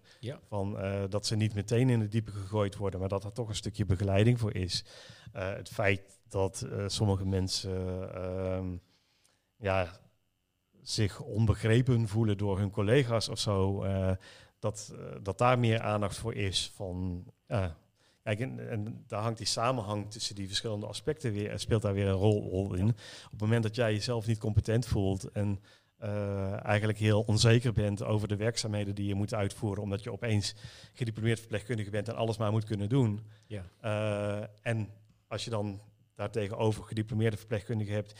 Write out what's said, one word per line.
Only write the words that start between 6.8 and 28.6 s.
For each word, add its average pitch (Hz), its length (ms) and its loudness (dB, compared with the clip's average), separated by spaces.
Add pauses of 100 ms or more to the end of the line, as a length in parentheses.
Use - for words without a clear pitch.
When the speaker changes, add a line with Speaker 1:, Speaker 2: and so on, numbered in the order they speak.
Speaker 2:
sommige 98 380 2
mensen, 92 920 -2
ehm, 92 600 -4 (840)
ja, 95 420 0 (840)
zich - 400 0
onbegrepen 113 840 4
voelen 104 300 2
door 98 220 0
hun 101 120 2
collega's 113 580 2
of - 100 -6
zo, 98 440 2
eh, 95 280 2 (480)
dat, - 400 -6
eh, - 240 -12
dat 113 140 -4
daar 123 220 4
meer 113 220 4
aandacht 104 360 -2
voor 113 160 -6
is. 98 420 -2
Van, 92 500 -6 (220)
ja, 95 300 -2 (460)
kijk, 107 160 -2
en, 120 300 -6
en 113 380 -6
daar 104 140 -4
hangt 113 160 -2
die 101 100 -6
samenhang 107 640 0
tussen - 240 -8
die 98 120 -6
verschillende 104 400 -4
aspecten 131 440 -4
weer, 104 200 -2
en 107 80 -6
speelt 113 220 2
daar 101 120 2
weer 98 140 2
een 98 60 4
rol, 104 360 4
rol 95 240 0
in. 92 140 4 (380)
Op - 60 -20
het 107 100 -14
moment 113 220 4
dat 107 120 -2
jij 113 180 2
jezelf 107 340 -2
niet 113 120 2
competent 110 460 2
voelt 98 460 0
en, 101 280 0 (380)
eh, 101 680 -4
eigenlijk 104 320 2
heel 107 240 6
onzeker 113 520 6
bent 101 300 0
over 107 240 0
de 104 80 -2
werkzaamheden 104 600 -2